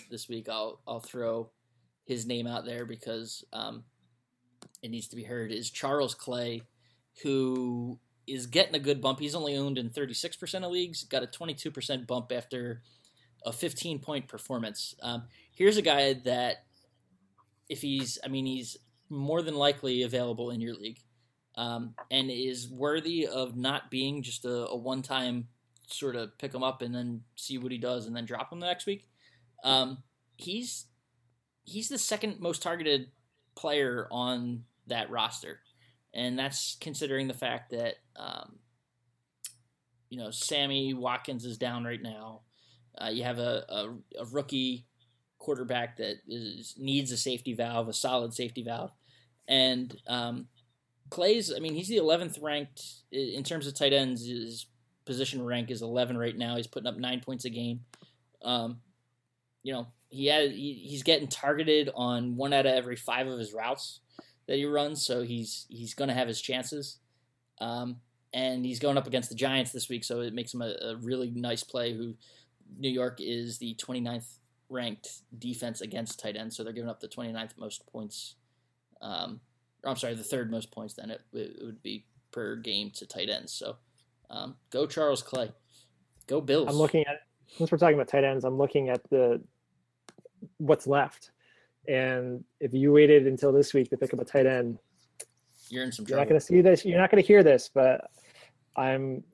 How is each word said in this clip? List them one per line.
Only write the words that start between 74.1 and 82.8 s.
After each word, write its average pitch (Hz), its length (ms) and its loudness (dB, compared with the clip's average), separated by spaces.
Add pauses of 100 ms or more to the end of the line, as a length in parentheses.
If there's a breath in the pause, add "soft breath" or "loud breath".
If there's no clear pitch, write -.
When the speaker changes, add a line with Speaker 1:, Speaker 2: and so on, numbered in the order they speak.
Speaker 1:
ranked 120 400 -6 (300)
defense 120 420 -8
against 113 400 -8
tight 107 160 -8
ends, 113 200 -10
so 117 80 -10
they're 113 80 -10
giving 117 180 -8
up - 100 -12
the 107 80 -12
twenty-ninth 113 500 -10
most - 280 -12
points. - 480 -12 (640)
Um, 98 400 -8 (420)
or 135 80 -4
I'm 123 60 -2
sorry, 117 180 -4
the 113 100 -8
third 120 260 -2
most 113 200 -6
points 107 240 -12
then 104 160 -12
it, - 100 -12 (120)
it - 320 -8
would 113 180 -14
be 104 240 -10 (240)
per 113 260 -6
game 104 400 -4